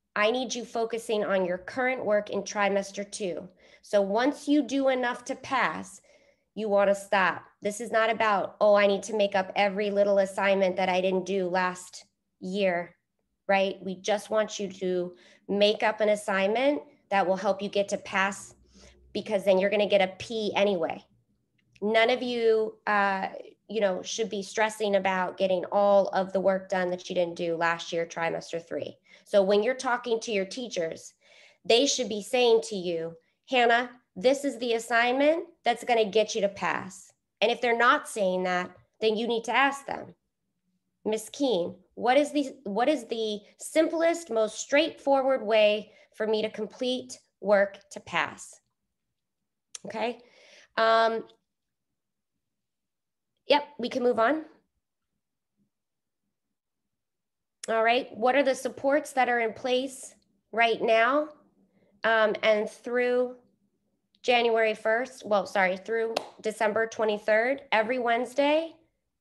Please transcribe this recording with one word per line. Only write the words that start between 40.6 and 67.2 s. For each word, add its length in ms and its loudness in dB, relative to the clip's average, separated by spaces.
"Miss 240 -4
Keene, 480 -2
what 220 2
is 160 2
the, 320 -2
what 240 0
is 180 -2
the 360 -6
simplest, 720 0
most 280 0
straightforward 840 0
way 500 2
for 120 -4
me 160 0
to 80 -4
complete 680 -8
work 380 2
to 100 -14
pass?" 600 -6
Okay. 340 -6
Um, 520 2
yep, 220 0
we 100 -6
can 140 -4
move 160 0
on. 280 0
All 160 2
right, 320 2
what 180 2
are 80 4
the 120 2
supports 580 -2
that 160 2
are 120 0
in 120 -2
place 640 -6
right 280 2
now, 480 4
um, 400 2
and 260 2
through 680 -2
January 520 2
first? 520 -4
Well, 200 2
sorry, 300 0
through 380 -4
December 460 -2
twenty-third. 840 0